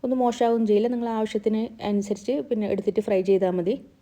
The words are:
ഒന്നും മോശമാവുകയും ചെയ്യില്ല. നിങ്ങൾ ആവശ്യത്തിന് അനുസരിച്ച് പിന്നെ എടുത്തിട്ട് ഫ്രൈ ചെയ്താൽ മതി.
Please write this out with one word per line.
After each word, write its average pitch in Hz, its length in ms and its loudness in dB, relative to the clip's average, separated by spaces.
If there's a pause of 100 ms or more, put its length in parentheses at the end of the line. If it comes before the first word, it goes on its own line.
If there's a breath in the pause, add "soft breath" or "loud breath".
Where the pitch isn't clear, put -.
ഒന്നും 262 220 0
മോശമാവുകയും 233 460 2
ചെയ്യില്ല. 214 240 4
നിങ്ങൾ 233 140 -4 (100)
ആവശ്യത്തിന് 220 440 -2 (280)
അനുസരിച്ച് 202 440 -2 (140)
പിന്നെ 214 260 -2
എടുത്തിട്ട് 202 340 -4
ഫ്രൈ 196 120 2 (100)
ചെയ്താൽ 185 280 2
മതി. 190 180 -2 (240)